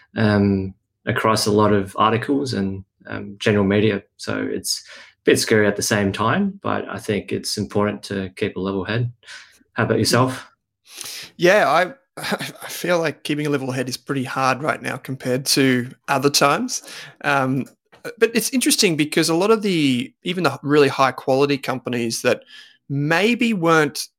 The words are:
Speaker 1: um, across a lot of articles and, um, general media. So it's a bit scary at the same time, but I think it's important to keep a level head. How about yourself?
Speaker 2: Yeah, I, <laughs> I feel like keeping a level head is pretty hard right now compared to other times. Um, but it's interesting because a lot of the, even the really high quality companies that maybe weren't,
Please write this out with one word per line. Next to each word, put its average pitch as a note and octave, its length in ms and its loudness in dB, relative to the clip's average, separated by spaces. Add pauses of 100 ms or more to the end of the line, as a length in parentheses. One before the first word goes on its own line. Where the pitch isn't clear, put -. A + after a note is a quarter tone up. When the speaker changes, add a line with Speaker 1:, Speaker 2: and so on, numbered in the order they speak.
(160)
Speaker 1:
um, G2+ 580 2 (340)
across A2+ 380 0
a G#2+ 60 2
lot G#2 200 4
of G2 280 0
articles A#2 540 0
and, G2 300 -4 (220)
um, G#2 340 -12
general G#2 240 2
media. G2+ 380 2 (160)
So G#2+ 200 -8
it's G#2 500 -6
a - 360 -20
bit - 160 4
scary G#2+ 280 4
at G2+ 80 0
the - 80 -6
same G#2 280 0
time, F3 520 -2
but G2+ 260 -4
I F#2+ 80 -10
think G2+ 340 -4
it's - 280 -6
important G2+ 460 -2
to F#2+ 300 -6
keep G2 200 -4
a - 40 -8
level F#2+ 260 -4
head. A#2+ 260 -2 (640)
How A#2+ 100 0
about A2+ 160 0
yourself? B2 480 0 (920)
Speaker 2:
Yeah, F3 320 4
I, F3+ 240 0 (240)
<laughs> - 0 -
I - 520 -8
feel F3 280 -2
like D#3+ 260 -4
keeping D3+ 220 -4
a D3 60 -2
level C3+ 200 -2
head B2+ 160 -4
is B2 100 -8
pretty C#3 260 -4
hard C3 400 -2
right D3 180 -2
now B2 160 -6
compared C3 500 -6
to C3 440 2 (160)
other C#3 240 2
times. D#3 500 2 (420)
Um, C3+ 420 0 (520)
but A3+ 180 2
it's G#3+ 140 0
interesting B3 480 2
because D#3 320 0
a E3 60 2
lot G3 160 2
of A3+ 100 4
the, D3 500 0 (120)
even F3+ 200 -4
the B2+ 200 0
really C#3+ 240 4
high C3 240 2
quality C#3 480 0
companies A#2+ 640 -4
that A#2+ 200 2 (460)
maybe F#3+ 640 0
weren't, D#3+ 540 2 (100)